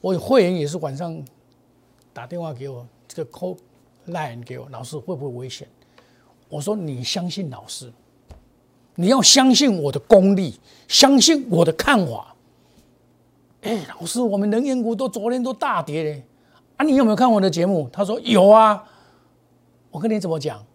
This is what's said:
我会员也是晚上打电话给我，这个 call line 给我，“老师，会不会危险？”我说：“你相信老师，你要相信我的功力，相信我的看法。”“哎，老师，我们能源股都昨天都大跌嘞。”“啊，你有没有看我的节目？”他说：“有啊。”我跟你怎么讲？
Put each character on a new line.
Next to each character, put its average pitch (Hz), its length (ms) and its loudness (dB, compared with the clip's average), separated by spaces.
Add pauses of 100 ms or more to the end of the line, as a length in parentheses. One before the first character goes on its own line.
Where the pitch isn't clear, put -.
我 185 160 -2
会 240 280 2
员 180 100 0
也 160 100 -4
是 151 140 -8
晚 139 180 -8
上 160 240 -10 (920)
打 117 120 -16
电 170 160 -12
话 160 120 -10
给 131 160 -14
我， 123 180 -16 (220)
这 160 160 -10
个 - 80 -16
call 180 240 -10 (500)
line 143 380 -10
给 127 160 -14
我 127 100 -18
，“老 123 120 -16
师， 139 140 -14
会 180 200 -10
不 135 80 -12
会 123 140 -10
危 131 100 -12
险？” - 200 -18 (800)
我 147 120 -10
说 196 160 -4
：“你 143 260 -8
相 175 260 -4
信 175 220 -8
老 127 160 -18
师， 120 260 -16 (1000)
你 175 140 0
要 262 120 4
相 262 320 6
信 247 300 2
我 143 80 -2
的 143 80 -6
功 196 380 6
力， 180 220 -4 (280)
相 277 340 4
信 294 300 2
我 170 140 4
的 160 80 0
看 226 360 0
法。 - 260 -12 (1300)
”“哎， 208 260 -4
老 - 180 -14
师， 240 140 -4
我 214 160 0
们 202 140 0
能 226 120 0
源 269 180 -2
股 233 140 -2
都 247 140 -4
昨 214 240 -6
天 254 100 -4
都 262 100 -4
大 214 300 -4
跌 151 220 -6
嘞。 147 180 -8 (560)
”“啊， 285 80 0
你 294 80 2
有 277 100 4
没 214 60 4
有 208 60 2
看 247 140 4
我 214 100 4
的 190 100 2
节 170 160 0
目？” 160 260 -2
他 202 120 -4
说 208 180 -6
：“有 208 260 6
啊。” 214 400 6 (1000)
我 - 80 -14
跟 196 100 -4
你 214 120 0
怎 175 100 -6
么 160 80 -2
讲？ 120 260 -8 (100)